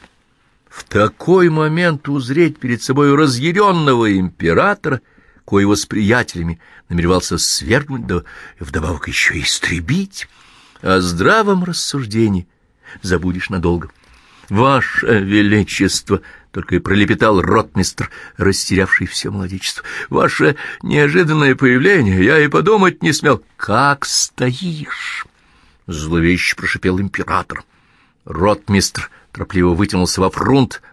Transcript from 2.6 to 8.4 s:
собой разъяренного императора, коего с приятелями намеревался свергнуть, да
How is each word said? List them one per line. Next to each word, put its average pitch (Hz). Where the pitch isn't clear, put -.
собой 143
разъяренного 143
императора, 117
коего 101
с -
приятелями 98
намеревался 85
свергнуть, 127
да 87